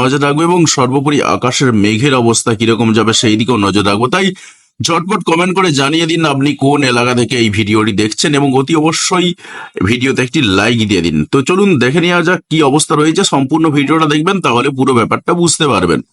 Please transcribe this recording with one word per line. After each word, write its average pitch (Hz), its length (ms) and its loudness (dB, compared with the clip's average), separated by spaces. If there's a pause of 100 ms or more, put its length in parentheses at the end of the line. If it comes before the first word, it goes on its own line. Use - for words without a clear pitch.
নজর 131 220 0
রাখবো, 143 200 0
এবং 175 240 2
সর্বোপরি 139 520 0 (160)
আকাশের 127 380 0
মেঘের 110 420 0
অবস্থা 117 400 0
কিরকম 113 380 0
যাবে 110 220 2
সেই 107 240 2
দিকেও 117 280 0
নজর 98 200 0
রাখবো। 104 220 0
তাই 190 180 0 (540)
ঝটপট 170 440 -2
কমেন্ট 175 300 0
করে 185 180 2
জানিয়ে 143 340 0
দিন 165 200 -2
আপনি 143 280 0
কোন 139 300 0
এলাকা 123 300 0
থেকে 120 240 0
এই 113 120 2
ভিডিওটি 107 420 0
দেখছেন, 107 420 -2
এবং 139 200 0
অতি 139 220 0
অবশ্যই 165 520 0 (560)
ভিডিওতে 123 380 0
একটি 131 180 -2 (160)
লাইক 113 220 2 (100)
দিয়ে 92 180 0
দিন। 78 100 -2 (140)
তো 135 120 2
চলুন 196 360 2
দেখে 127 220 0
নেওয়া 175 220 0
যাক 175 260 0
কি 156 140 -2
অবস্থা 147 320 0
রয়েছে, 160 300 2
সম্পূর্ণ 160 460 0
ভিডিওটা 147 360 0
দেখবেন 156 340 0
তাহলে 127 300 0
পুরো 131 240 0
ব্যাপারটা 117 400 0
বুঝতে 175 340 0
পারবেন। 87 340 0 (100)